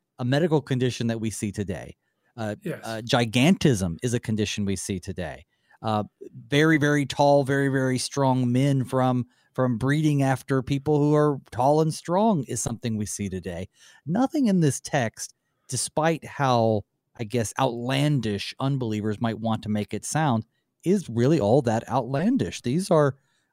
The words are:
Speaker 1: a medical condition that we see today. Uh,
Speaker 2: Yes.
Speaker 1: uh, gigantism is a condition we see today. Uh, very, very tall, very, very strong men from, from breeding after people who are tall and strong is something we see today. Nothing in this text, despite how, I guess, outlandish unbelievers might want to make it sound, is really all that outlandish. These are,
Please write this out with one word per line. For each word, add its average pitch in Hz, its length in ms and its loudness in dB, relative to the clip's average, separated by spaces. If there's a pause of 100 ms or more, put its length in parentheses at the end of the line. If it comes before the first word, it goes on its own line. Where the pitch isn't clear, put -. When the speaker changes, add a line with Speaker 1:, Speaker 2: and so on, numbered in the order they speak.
(180)
Speaker 1:
a 127 60 -4
medical 139 360 2
condition 123 480 -2
that 117 120 -4
we 110 100 -4
see 104 220 -4
today. 90 440 -8 (400)
Uh, 107 260 -6
Speaker 2:
Yes. 143 220 -8
Speaker 1:
uh, 113 200 -8
gigantism 120 960 2
is 120 120 -2
a 120 60 -2
condition 107 440 -2
we 98 120 -2
see 92 240 -6
today. 87 460 -10 (360)
Uh, 107 220 -2 (440)
very, 156 300 4
very 147 280 2
tall, 143 380 4
very, 139 240 0
very 131 300 0
strong 127 540 0
men 135 320 2
from, 127 420 0 (280)
from 127 240 0
breeding 143 440 2
after 135 400 0
people 143 360 0
who 147 160 4
are 147 260 2 (100)
tall 147 300 4
and 160 120 0
strong 185 520 0
is 120 160 -6
something 113 360 -4
we 104 100 -4
see 101 220 -6
today. 90 400 -8 (380)
Nothing 247 400 0
in 190 140 4
this 147 200 2
text, - 540 -4 (340)
despite 151 560 -2
how, 117 600 2 (340)
I 120 60 -8
guess, 110 340 -4
outlandish 123 1040 0
unbelievers 110 600 -2
might 113 200 -2
want 110 240 -2
to 107 40 -6
make 104 240 -2
it 104 120 -6
sound, 139 400 0 (400)
is 180 240 0
really 127 320 2
all 113 220 4
that 117 260 0
outlandish. 135 760 -2
These 156 280 -2
are, 147 260 4 (360)